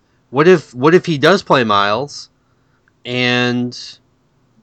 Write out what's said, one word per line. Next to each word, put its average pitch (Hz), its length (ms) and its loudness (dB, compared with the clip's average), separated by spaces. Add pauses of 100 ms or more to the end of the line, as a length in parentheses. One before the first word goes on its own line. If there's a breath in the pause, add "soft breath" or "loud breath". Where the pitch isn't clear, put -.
(300)
what 143 160 2
if, 180 260 2
what 135 220 2
if 180 100 4
he 160 140 -4
does 160 240 2
play 135 220 0
Miles, 107 680 -2 (720)
and, 123 720 -2 (880)